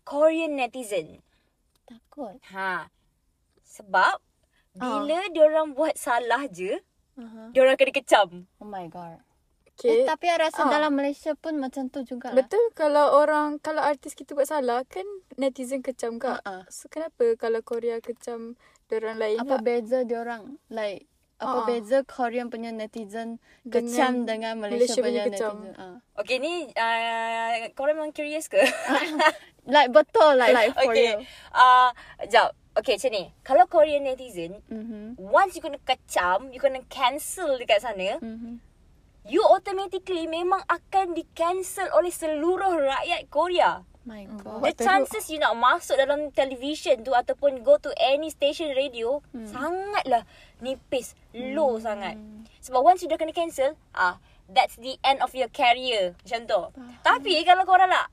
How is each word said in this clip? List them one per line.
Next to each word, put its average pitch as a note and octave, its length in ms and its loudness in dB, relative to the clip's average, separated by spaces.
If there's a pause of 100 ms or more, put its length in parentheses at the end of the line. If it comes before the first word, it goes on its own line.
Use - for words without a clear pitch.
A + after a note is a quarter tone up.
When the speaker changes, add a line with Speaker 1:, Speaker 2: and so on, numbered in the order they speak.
Speaker 1:
Korean D#4 540 0
netizen. A3+ 640 -6 (640)
Speaker 2:
Takut. A#3 640 -18
Speaker 1:
Ha. F#3 400 -8 (760)
Sebab G#3 540 0 (600)
Speaker 3:
Ah. F#3 80 -10 (120)
Speaker 1:
bila D4 220 -2 (120)
diorang D#4 440 4
buat D4 220 -2
salah B3 520 -2
je, F#3+ 320 -8 (360)
Speaker 2:
Aha. A3+ 360 -20
Speaker 1:
diorang C4 240 6
kena C4+ 160 2
kecam. F#3+ 560 2 (100)
Speaker 2:
Oh G#3+ 80 -20
my F#3+ 220 -12
God. E3 320 -16 (560)
Speaker 3:
Okey. A#3+ 280 2
Speaker 2:
Eh, - 20 2
tapi D#4 220 -2
I E4+ 100 2
rasa D#4+ 260 0
Speaker 3:
Ah. C4+ 80 4
Speaker 2:
dalam D4+ 220 2
Malaysia C#4 400 -2
pun D#4 220 -8
macam C4 320 -6
tu C4+ 160 -10
jugalah. B3 320 -10
Speaker 3:
Betul, C4 240 2 (120)
kalau D4 440 4
orang, D4+ 440 2
kalau D#4 200 -4
artis C#4+ 320 -2
kita - 200 -18
buat C#4+ 140 0
salah, C4 400 -2
kan F#4 180 -10 (320)
netizen C4 440 -4
kecam B3 380 -8
ke? B3 120 -6
Speaker 2:
Ha, - 120 -6
ha. F#3+ 140 -12 (120)
Speaker 3:
So, - 200 -20
kenapa B3+ 480 -2
kalau A3+ 260 -2
Korea A#3 380 -6
kecam A#3 560 -12 (320)
diorang A3 280 -4
lain A3 240 0
Speaker 2:
Apa C4 160 0
Speaker 3:
tak? A#3 60 -2
Speaker 2:
beza A#3+ 420 0
diorang? A#3 640 -8
Like, G#3+ 400 -8 (320)
apa A#3 160 -8
Speaker 3:
Ha, A#3+ 80 0
ha. A3 80 -2
Speaker 2:
beza A#3 320 0
Korean A#3+ 480 -6
punya A#3 180 -8
netizen A3+ 680 -10 (240)
Speaker 3:
Dengan A#3 80 -14 (160)
Speaker 2:
kecam B3 260 2 (140)
dengan A3+ 300 -6
Malaysia A#3+ 340 0
Speaker 3:
Malaysia A3+ 100 0
punya A#3+ 220 0
Speaker 2:
punya - 60 -
Speaker 3:
kecam. G#3 280 -4
Speaker 2:
netizen? G3 220 -18
Ha. F#3+ 60 -16 (340)
Speaker 1:
Okey, A#3 180 -2
ni, D#4 160 -4 (220)
ah, A3+ 720 -2 (220)
korang D4 240 -2
memang D4+ 160 -6
curious D4+ 360 -8
ke? - 120 2
<laughs> D#4 760 2 (300)
Speaker 2:
Like, B3+ 280 6
betul, D4+ 400 8
like, B3 180 6
like, A#3 220 4
for B3+ 160 4
Speaker 1:
Okey. A3+ 240 4
Speaker 2:
real. G#3 80 -4 (320)
Speaker 1:
Ah, B3+ 400 8 (320)
jap. G#3 320 4 (160)
Okey, G#3+ 240 0
macam A#3+ 160 -2
ni. F#3+ 100 -4 (220)
Kalau D4+ 200 6
Korean D4+ 360 4
netizen, A3 640 -8
Speaker 2:
Mhm. A3 560 -14
Speaker 1:
once F4+ 320 2
you E4 80 -14
kena C#4+ 180 -10
kecam, A#3+ 720 -2
you B3 80 -18
kena C4 320 -2
cancel C#4+ 640 -4
dekat A#3+ 260 0
sana, G#3 380 -4
Speaker 2:
Mhm. A#3 400 -12 (720)
Speaker 1:
you F4 160 2
automatically F#4 800 0
memang F4 400 -2
akan F4 480 -2
di-cancel F4+ 800 -4
oleh F4 160 4
seluruh E4 720 -2
rakyat C#4 480 -4
Korea. C#4+ 560 0 (160)
Speaker 2:
My G#3+ 240 -18
Speaker 3:
Hmm. G#3 160 -16
Speaker 2:
God. G#3+ 240 -8
Speaker 1:
The - 80 0
Speaker 3:
Teruk. - 80 -10
Speaker 1:
chances G4 480 2
you D#4 80 -8
nak B3+ 160 2
masuk C4 480 2
dalam C#4+ 320 -2
television C4+ 720 -2
tu C4 80 -2
ataupun C4 480 0
go C#4+ 160 6
to C#4+ 180 -8
any D4 380 0
station D4 400 -4
radio, B3+ 560 -4
Speaker 2:
Hmm. A3+ 160 -14
Speaker 1:
sangatlah C#4+ 800 -4 (320)
nipis, B3+ 560 -8 (180)
low C4 460 -2
Speaker 2:
Hmm. A3+ 60 -10
Speaker 1:
sangat. G#3 320 -8 (440)
Sebab B3+ 220 -2
once F4+ 240 4
you C#4+ 60 -4
dah D#4+ 100 -2
kena D#4+ 160 -6
cancel, D#4 400 -2 (160)
ah, F#3 240 -2 (320)
that's A3+ 320 0
the C4 220 -10
end C4 180 2
of B3+ 100 0
your B3+ 220 -6
career. A#3+ 720 0
Macam A#3 180 -6
tu. A3 180 0 (120)
Speaker 2:
Faham. B3 160 -20 (140)
Speaker 1:
Tapi F4 300 2 (120)
kalau F#4 240 6
korang F#4 160 6
nak F4 280 0